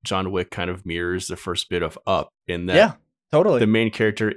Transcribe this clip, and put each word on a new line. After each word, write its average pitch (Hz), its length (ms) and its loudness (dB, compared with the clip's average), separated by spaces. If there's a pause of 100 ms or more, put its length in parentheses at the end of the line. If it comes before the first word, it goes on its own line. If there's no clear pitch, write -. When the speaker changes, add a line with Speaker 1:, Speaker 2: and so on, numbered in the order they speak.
Speaker 1:
John 95 280 -2
Wick 90 180 -2
kind 90 180 -4
of 90 160 -8
mirrors 87 440 -4
the 87 80 -8
first - 340 -6
bit 87 140 0
of 80 200 -6
Up 87 260 -2 (180)
in 87 180 -6
that 90 100 -2
Speaker 2:
Yeah, 202 160 6 (380)
totally. 156 300 4
Speaker 1:
the 113 80 4
main 113 240 2
character 107 440 0